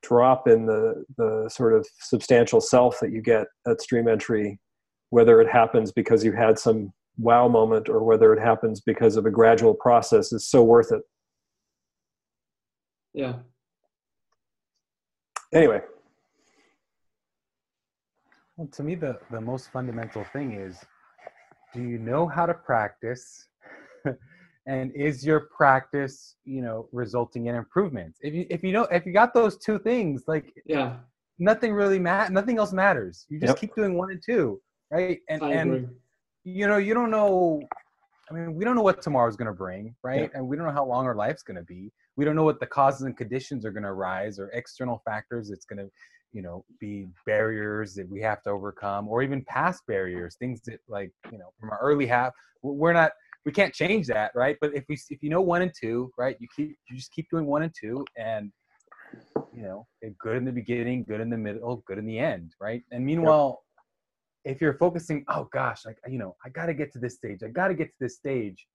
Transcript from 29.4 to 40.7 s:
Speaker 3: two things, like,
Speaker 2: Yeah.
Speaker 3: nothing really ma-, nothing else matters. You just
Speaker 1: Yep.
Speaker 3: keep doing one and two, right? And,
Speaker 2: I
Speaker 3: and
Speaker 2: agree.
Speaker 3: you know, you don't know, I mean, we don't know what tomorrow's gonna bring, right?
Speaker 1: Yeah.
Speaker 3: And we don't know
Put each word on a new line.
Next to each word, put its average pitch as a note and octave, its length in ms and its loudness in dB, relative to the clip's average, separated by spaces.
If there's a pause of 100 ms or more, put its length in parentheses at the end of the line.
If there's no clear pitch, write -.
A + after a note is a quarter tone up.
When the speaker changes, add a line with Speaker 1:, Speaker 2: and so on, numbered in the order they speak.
Speaker 3:
two G#3+ 220 -4
things, G#3 480 -2
like, D#3 260 -6 (100)
Speaker 2:
Yeah. B2+ 340 -4 (420)
Speaker 3:
nothing A3 340 2
really G3+ 240 2
ma-, F#3 300 0
nothing G3+ 320 -2
else G#3 120 0
matters. F3+ 580 -2
You D3+ 100 -10
just A#3 140 2
Speaker 1:
Yep. - 80 0
Speaker 3:
keep G#3+ 140 -10
doing G3 220 -2
one F#3 140 -4
and F#3 120 -12
two, D3 380 -2 (300)
right? F3+ 360 -2
And, D#3 140 -6
Speaker 2:
I C#3+ 120 -4
Speaker 3:
and D3+ 200 0
Speaker 2:
agree. B2+ 140 -6 (560)
Speaker 3:
you F#3 240 -4
know, G#3 100 2
you G3+ 160 0
don't A#3+ 160 0
know, F#3 500 2 (720)
I D#3+ 60 -14
mean, E3 180 -10
we E3+ 100 -6
don't B3 120 0
know A#3 80 2
what F#3 180 2
tomorrow's A#2+ 340 0
gonna A2 180 -8
bring, F#2+ 500 -12
right? C3 280 -4
Speaker 1:
Yeah. C#3 60 -12
Speaker 3:
And C3 100 -8
we C#3 80 -6
don't E3 120 -6
know D3 60 -6